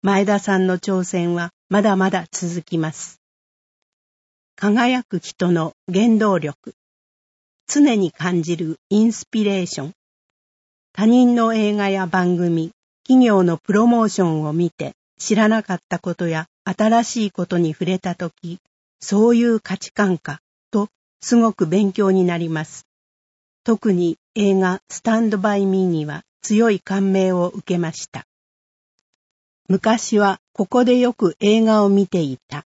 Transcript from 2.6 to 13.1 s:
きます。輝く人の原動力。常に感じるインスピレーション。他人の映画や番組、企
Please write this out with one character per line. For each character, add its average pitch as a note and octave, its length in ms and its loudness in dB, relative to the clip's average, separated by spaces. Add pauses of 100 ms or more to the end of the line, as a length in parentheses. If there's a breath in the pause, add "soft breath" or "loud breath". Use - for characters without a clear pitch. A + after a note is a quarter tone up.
き - 140 -6
ま D#3+ 140 -4
す。 - 300 -18 (1300)
輝 A#3+ 480 0
く F#3 160 -6
人 - 320 -4
の D#3+ 220 -2 (180)
原 A3 260 2
動 G3+ 220 0
力。 - 340 -12 (920)
常 C#4+ 300 4
に F#3 140 0
感 F3 320 -2
じ E3 140 -4
る D#3+ 200 -8 (120)
イ G#3 120 2
ン A3+ 120 2
ス - 160 -12
ピ G#3+ 160 -2
レ G3 160 -2
ー F3+ 40 -4
シ - 140 -10
ョ C#3 60 -8
ン。 E3 80 -14 (1000)
他 G3 140 -2
人 A#3+ 300 6
の A3+ 180 0
映 G#3+ 200 0
画 G3+ 160 -2
や F#3+ 180 -2
番 F3+ 280 0
組、 E3+ 360 -2 (320)
企 C4 220 6